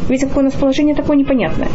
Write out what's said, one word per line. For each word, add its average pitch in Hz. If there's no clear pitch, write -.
Видите, 262
какое 277
у -
нас 262
положение 285
такое 294
непонятное. 269